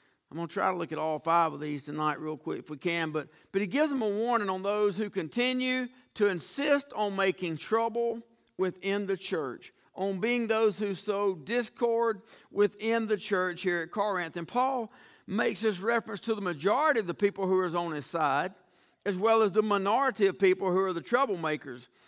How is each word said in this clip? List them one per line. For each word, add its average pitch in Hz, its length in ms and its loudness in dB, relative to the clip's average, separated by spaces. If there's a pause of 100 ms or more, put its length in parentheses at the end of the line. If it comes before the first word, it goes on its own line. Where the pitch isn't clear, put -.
(300)
I'm - 80 -10
gonna 170 100 -4
try 190 220 0
to 185 60 -2
look 170 140 -6
at 156 80 -6
all 156 200 -2
five 165 340 2
of 143 80 -10
these 147 220 -6
tonight 151 360 -2
real 156 200 -6
quick - 220 -6
if - 100 -18
we 151 80 -10
can, 170 320 -2
but, 151 180 -4 (240)
but 196 80 0
he 208 60 0
gives 285 240 2
them 269 100 -2
a 220 80 0
warning 214 400 0
on 190 140 -4
those 208 340 2
who 214 140 -2
continue 254 760 0 (280)
to 202 140 2
insist 277 580 0 (100)
on 208 180 -2
making 185 440 0
trouble 233 640 0 (340)
within 190 500 -2
the 190 100 0
church, 151 560 -6 (240)
on 196 220 -2
being 233 300 0
those 220 280 4
who 202 160 -2
sow 196 420 -2
discord 226 880 0 (280)
within 220 560 2
the 208 100 0
church 185 460 -2
here 175 200 0
at 160 100 -8
Corinth. 190 440 -2
And 170 120 -6
Paul 254 440 -2 (360)
makes 220 320 0
this 202 180 0
reference 214 420 -2
to 220 140 -2
the 208 60 -4
majority 202 580 2
of 202 80 -2
the 170 80 -4
people 202 320 0
who 185 140 4
are 175 160 -2
on 175 160 -2
his 143 120 -6
side, 160 480 0 (540)
as 196 100 0
well 220 260 4
as 202 100 2
the 208 100 4
minority 214 640 2
of 190 100 2
people 190 360 4
who 185 80 4
are 190 120 0
the 170 80 -4
troublemakers. 160 840 -2 (220)